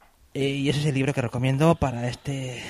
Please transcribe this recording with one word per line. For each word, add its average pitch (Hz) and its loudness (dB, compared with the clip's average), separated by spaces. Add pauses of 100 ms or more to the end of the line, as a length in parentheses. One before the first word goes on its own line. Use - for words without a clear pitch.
(360)
Eh, 139 0
y 139 0
ese 143 0
es 147 0
el 147 2
libro 131 0
que 131 0
recomiendo 135 2
para 120 -2
este, 127 -8